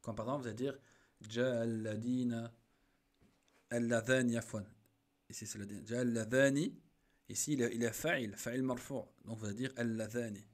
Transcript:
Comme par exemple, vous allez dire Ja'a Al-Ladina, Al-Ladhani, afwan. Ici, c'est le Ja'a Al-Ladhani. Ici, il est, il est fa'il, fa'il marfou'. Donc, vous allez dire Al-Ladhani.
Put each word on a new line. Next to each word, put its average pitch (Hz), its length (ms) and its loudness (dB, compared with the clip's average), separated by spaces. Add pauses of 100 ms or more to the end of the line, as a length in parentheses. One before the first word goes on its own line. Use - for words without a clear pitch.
Comme 110 140 -8
par 110 100 -4
exemple, 135 160 -2
vous 123 60 -4
allez 110 100 -6
dire 131 220 -2 (420)
Ja'a 120 400 2
Al-Ladina, 117 880 0 (1160)
Al-Ladhani, 120 680 4
afwan. 110 280 -6 (640)
Ici, - 180 -10
c'est 107 100 -8
le 101 100 -8 (180)
Ja'a 117 160 -2
Al-Ladhani. 127 760 4 (520)
Ici, - 240 -2
il 127 80 2
est, 117 120 2
il 117 80 -2
est 113 120 2
fa'il, 117 420 -2
fa'il 123 260 -4
marfou'. 127 440 -4 (180)
Donc, 110 160 -8
vous 110 60 -8
allez 101 100 -4
dire 127 220 -4
Al-Ladhani. 113 760 -2